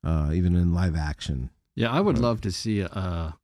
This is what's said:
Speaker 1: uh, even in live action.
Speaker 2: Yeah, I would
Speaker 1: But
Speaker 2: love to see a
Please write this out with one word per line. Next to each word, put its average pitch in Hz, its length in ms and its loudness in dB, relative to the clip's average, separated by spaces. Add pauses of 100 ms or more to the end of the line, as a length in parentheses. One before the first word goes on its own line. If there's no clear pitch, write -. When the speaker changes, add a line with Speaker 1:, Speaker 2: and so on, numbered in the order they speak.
Speaker 1:
uh, 78 300 2
even 87 240 4
in 87 160 4
live 87 240 2
action. 76 540 -4 (240)
Speaker 2:
Yeah, 117 160 0
I 143 100 0
would 196 160 2
Speaker 1:
But 113 60 2
Speaker 2:
love 117 200 0
to 101 100 -4
see 107 280 -2
a 85 640 -4